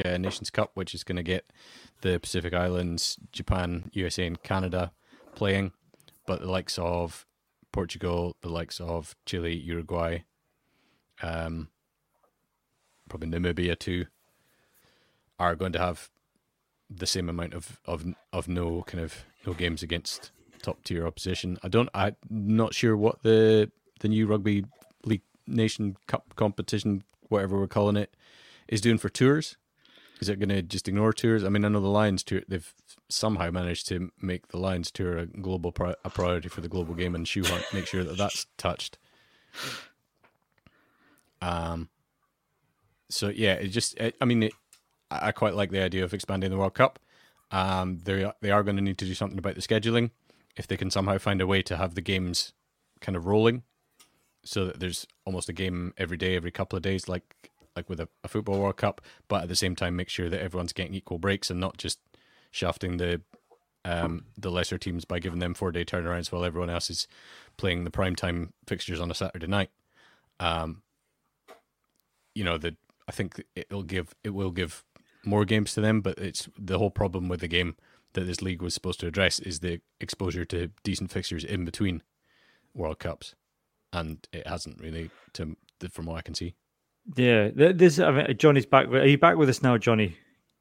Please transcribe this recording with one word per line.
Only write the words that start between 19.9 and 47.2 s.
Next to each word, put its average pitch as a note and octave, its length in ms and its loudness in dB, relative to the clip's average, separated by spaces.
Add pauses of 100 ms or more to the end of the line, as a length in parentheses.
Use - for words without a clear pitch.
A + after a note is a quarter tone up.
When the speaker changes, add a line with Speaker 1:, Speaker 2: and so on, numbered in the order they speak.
Speaker 1:
top - 220 -8
tier E2 220 -4
opposition. F2+ 560 -4
I F#2 60 -10
don't, A2+ 260 4
I'm G2+ 220 0 (140)
not A2 440 2
sure A2 220 4
what G#2 280 2
the, A2 480 8 (280)
the A2 80 0
new A2 180 4
Rugby G#2 400 2 (380)
League A2 180 0 (240)
Nation A2 520 0 (100)
Cup - 280 -4
competition, G2+ 680 0 (260)
whatever G2 300 2
we're G2 80 0
calling G#2 300 4
it, - 180 -4 (520)
is G#2 140 0
doing A2+ 160 6
for G2 120 -2
tours. C#3+ 480 2 (640)
Is G2+ 100 -4
it G2 100 -2
gonna G2 220 2
just F2+ 260 -6
ignore G#2 260 4
tours? A2+ 300 2
I F#2+ 60 0
mean, G2+ 140 4
I G#2 40 4
know G#2 140 2
the F#2+ 60 2
Lions G2+ 360 4
tour, - 240 -2
they've F#2 260 -6 (360)
somehow F2+ 420 0
managed F2 380 -4
to F2+ 200 -4 (100)
make F2+ 280 -6
the F#2 100 -10
Lions F2+ 320 -2
tour F2+ 280 -4
a E2+ 100 -4
global F#2 440 -4
pri-, F2+ 320 -2
a F2+ 60 -8
priority F2+ 400 0
for - 120 -10
the E2 80 -10
global E2+ 260 -4
game F2 180 -2
and E2+ 140 -4
shoehorn, F2 340 0 (120)
make F#2+ 120 -4
sure F#2 180 -2
that E2+ 140 -6
that's - 300 -4 (100)
touched. - 400 -6 (2500)
Um, E2+ 480 -4 (1200)
so - 180 -2
yeah, G#2 260 4
it G2 140 -2
just, A2 340 -2
I, A#2 180 0
I C3 60 2
mean, A#2+ 180 4
it, G#2+ 100 0 (580)
I, D2 160 -2
I G#2+ 40 2
quite G#2 220 0
like G2+ 160 0
the F#2+ 140 0
idea F#2 200 0
of F2 100 -4
expanding F#2+ 360 -2
the F#2+ 80 -2
World G2 160 0
Cup. - 260 4 (520)